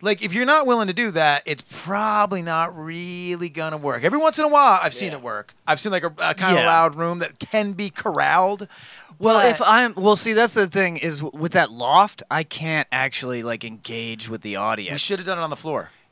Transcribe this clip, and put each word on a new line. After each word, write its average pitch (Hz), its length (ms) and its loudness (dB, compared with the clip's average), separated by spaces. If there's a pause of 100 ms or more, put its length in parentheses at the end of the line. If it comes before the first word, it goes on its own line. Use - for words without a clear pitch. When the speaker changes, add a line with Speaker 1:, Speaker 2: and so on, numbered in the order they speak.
Speaker 1:
Like, 208 220 -2
if 180 100 -6
you're 240 120 0
not 294 200 4
willing 233 220 2
to 185 60 -4
do 220 180 -2
that, 151 340 2
it's 151 160 -6
probably 208 800 -2
not 165 340 -2
really 175 720 -8
gonna 156 280 -6
work. 135 280 -4
Every 208 120 2
once 311 220 2
in 302 60 2
a - 20 4
while, 277 340 6
I've 165 120 -2
seen 185 180 -4
Speaker 2:
Yeah. 147 60 -10
Speaker 1:
it 127 60 -16
work. 110 300 -10 (140)
I've 156 120 2
seen, 208 120 0
like, 180 120 -2
a, 165 160 -4
a 165 140 0
kinda 185 280 2
Speaker 3:
Yeah. - 60 2
Speaker 1:
loud 165 280 4
room 170 240 -4
that - 180 -8
can 208 360 -4
be 196 160 -6
corralled. 185 800 0 (520)
Speaker 3:
Well, 220 200 6
Speaker 1:
But 202 100 6
Speaker 3:
if 233 120 0
I'm, 226 340 4
well, 202 200 4
see, 226 180 2
that's 226 200 4
the 202 140 2
thing 175 300 0
is 151 220 -4
w-, 147 200 -8
with 160 120 -4
that 165 200 4
loft, 139 600 2
I 156 120 0
can't 156 480 -4
actually, 127 520 -4
like, 117 200 -6
engage 113 680 -10
with 110 120 -10
the 104 140 -8
audience. 101 380 -4
Speaker 1:
We - 60 -6
shoulda 185 240 -2
done 180 160 -4
it - 20 -4
on 160 80 -4
the 147 60 -8
floor. 143 340 -8 (220)